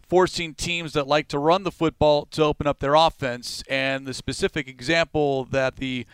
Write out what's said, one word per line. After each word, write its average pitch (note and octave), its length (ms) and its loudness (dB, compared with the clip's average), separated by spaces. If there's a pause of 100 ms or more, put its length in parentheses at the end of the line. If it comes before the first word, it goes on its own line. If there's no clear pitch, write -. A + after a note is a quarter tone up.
forcing E3+ 460 2
teams E3+ 400 -6
that C#3+ 140 -2
like D3 200 0
to D3 100 -4
run E3+ 260 2
the E3+ 100 -4
football D3+ 540 2
to - 160 0
open D3 240 0
up C#3+ 120 -2
their C#3 160 2
offense. C3+ 760 0
And C3+ 380 -4
the C3 60 -6
specific C#3 560 -6
example C#3+ 760 0
that C3 300 -2
the B2+ 380 -6